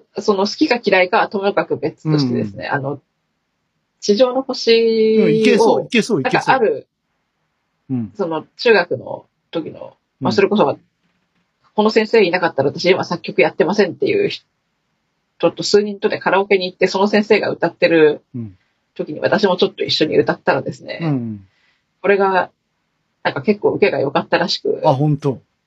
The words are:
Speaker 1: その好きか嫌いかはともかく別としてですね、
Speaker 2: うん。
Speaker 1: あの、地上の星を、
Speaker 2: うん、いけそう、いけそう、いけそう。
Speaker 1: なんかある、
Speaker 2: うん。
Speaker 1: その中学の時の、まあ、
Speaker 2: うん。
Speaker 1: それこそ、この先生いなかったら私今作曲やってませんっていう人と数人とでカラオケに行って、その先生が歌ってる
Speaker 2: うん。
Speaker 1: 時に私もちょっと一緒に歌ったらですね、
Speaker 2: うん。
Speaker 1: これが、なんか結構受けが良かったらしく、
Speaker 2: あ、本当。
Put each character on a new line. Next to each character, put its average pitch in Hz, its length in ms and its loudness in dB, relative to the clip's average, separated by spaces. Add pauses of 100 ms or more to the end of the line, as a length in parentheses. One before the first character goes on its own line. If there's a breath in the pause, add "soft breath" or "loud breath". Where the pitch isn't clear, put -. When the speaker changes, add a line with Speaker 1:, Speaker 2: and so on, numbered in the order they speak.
(200)
Speaker 1:
そ 208 140 0
の 196 140 0
好 - 80 -8
き 311 140 0
か 240 140 0
嫌 190 200 2
い 185 60 -2
か 226 80 0
は 185 100 0
と 202 140 -6
も 196 120 0
か - 120 -2
く 156 120 -6
別 156 320 -8
と 151 100 2
し 131 100 0
て 120 40 -4
で 117 120 -4
す 101 100 -12
ね、 92 120 -10
Speaker 2:
う - 20 -8
ん。 - 40 -6
Speaker 1:
あ 143 60 -2
の、 139 220 -8 (1000)
地 202 180 0
上 247 160 2
の 262 80 -2
星 226 800 2
を、 220 40 4
Speaker 2:
う - 40 2
ん、 220 60 2
い 220 80 2
け 233 140 4
そ 214 240 2
う、 - 40 -8
い - 20 -16
け 233 140 0
そ 202 160 -2
う、 139 40 -2
い - 40 -2
け 247 60 -4
そ 214 60 2
う。 - 20 0
Speaker 1:
な - 20 -2
ん - 20 -4
か 240 100 2
あ 262 60 2
る、 151 280 -2 (1040)
Speaker 2:
う 131 60 -4
ん。 113 200 -6
Speaker 1:
そ 185 120 -4
の 156 180 -6 (120)
中 233 160 2
学 170 240 0
の - 280 -12 (260)
時 160 200 -8
の、 - 240 -18 (240)
ま 135 80 -2
あ、 190 40 0
Speaker 2:
う - 0 -
ん。 - 20 0
Speaker 1:
そ 214 80 0
れ 202 80 4
こ 208 80 0
そ、 147 200 2 (1000)
こ 214 80 2
の 214 60 2
先 220 180 2
生 220 160 4
い 170 80 2
な 180 80 0
か 170 80 0
っ - 80 -8
た 135 80 0
ら 139 60 0
私 175 160 -6
今 180 180 2
作 - 180 -8
曲 - 200 -2
や 156 80 2
っ - 60 -12
て 180 100 2
ま 180 100 -2
せ 202 120 2
ん 151 60 -6
っ - 20 -18
て - 120 -4
い - 180 0
う - 40 -2
人 - 160 -12 (1080)
と 165 120 -10
数 208 180 2
人 208 180 -6
と 214 100 -2
で - 100 -6
カ 170 120 -4
ラ 190 100 2
オ 202 60 -4
ケ 202 100 2
に 180 80 -4
行 180 100 -10
っ - 20 -20
て、 185 100 0
そ 190 120 -2
の 208 80 2
先 208 160 2
生 208 160 2
が - 100 -2
歌 - 180 -4
っ 165 80 -8
て 175 140 2
る 156 340 4 (120)
Speaker 2:
う 123 40 -10
ん。 104 180 -12 (380)
Speaker 1:
時 180 160 -8
に 147 100 -12
私 208 260 0
も 185 100 0
ち 196 80 0
ょ - 40 2
っ - 40 -18
と - 100 -6
一 - 60 -6
緒 - 160 0
に 147 140 0
歌 160 140 0
っ - 60 -12
た 175 140 -2
ら 139 80 -2
で 151 100 -8
す - 120 -16
ね、 - 180 -12
Speaker 2:
う 165 60 -4
ん。 113 400 -6 (540)
Speaker 1:
こ 185 80 0
れ 196 80 4
が、 190 340 0 (720)
な - 80 -2
ん - 20 -4
か 139 80 -6
結 208 200 0
構 - 100 0
受 - 160 2
け 170 40 0
が 143 80 -2
良 139 120 -2
か 170 80 -2
っ 208 80 -6
た - 100 0
ら 180 100 0
し - 120 -4
く、 - 260 -4
Speaker 2:
あ、 147 80 4
本 143 240 0
当。 139 240 -4 (260)